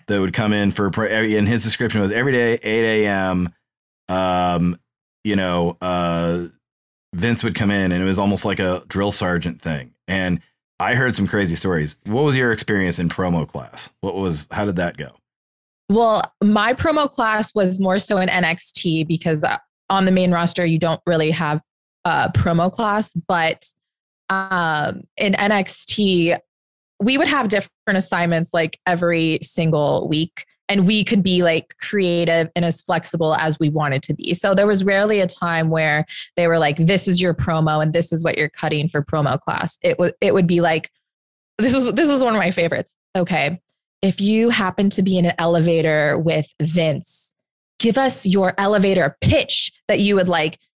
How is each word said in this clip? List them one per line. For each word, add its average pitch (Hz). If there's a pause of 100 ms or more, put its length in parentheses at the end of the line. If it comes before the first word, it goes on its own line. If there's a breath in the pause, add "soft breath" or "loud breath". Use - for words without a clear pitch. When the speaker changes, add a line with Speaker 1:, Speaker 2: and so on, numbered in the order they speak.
Speaker 1:
that 101
would 95
come 107
in 101
for, 101
pro-, 110
and 107
his 117
description 113
was 98
every 123
day, 120
eight 113
A 110
M, 92 (540)
um, 90 (460)
you 104
know, 87
uh, 87 (680)
Vince 117
would 104
come 101
in 95
and 90
it 95
was 95
almost 101
like 98
a 90
drill 101
sergeant 87
thing. 71 (140)
And 90 (400 soft breath)
I 104
heard 127
some 98
crazy 98
stories. 80
What 117
was 139
your 127
experience 98
in 87
promo 87
class? - (100)
What 92
was, 85
how 104
did 98
that 87
go? 69 (800)
Speaker 2:
Well, 220 (200)
my 208
promo 302
class 220
was 190
more 190
so 202
in 185
N 180
X 165
T 160
because, 160
uh, - (300)
on 196
the 185
main 185
roster, 170
you 165
don't 165
really 160
have 156 (460)
a 143
promo 175
class, 214 (160)
but, 165 (640)
um, 185 (140)
in 202
N 208
X 196
T, 175 (680)
we 262
would 339
have 262
different 202 (260)
assignments, 170
like, 160
every 170
single 151
week. 156 (220)
And 196
we 214
could 196
be, 180
like, 160
creative 170
and 170
as 165
flexible 165
as 160
we 151
wanted 147
to 151
be. -
So 196
there 202
was 196
rarely 202
a 185
time 165
where 156 (300 loud breath)
they 175
were 165
like, 147
"This 180
is 180
your 180
promo 156
and 156
this 165
is 165
what 165
you're 147
cutting 156
for 143
promo 143
class." -
It 175
wa-, 175
it 202
would 190
be 170
like, 160 (680)
this 247
was, 247
this 294
was 277
one 233
of 214
my 180
favorites. - (220)
"Okay, 170 (400)
if 190
you 220
happen 202
to 196
be 185
in 175
an 170
elevator 160
with 156 (160)
Vince, 160 (460)
give 226
us 262
your 185
elevator 196
pitch - (160)
that 208
you 202
would, 185
like, 160 (200)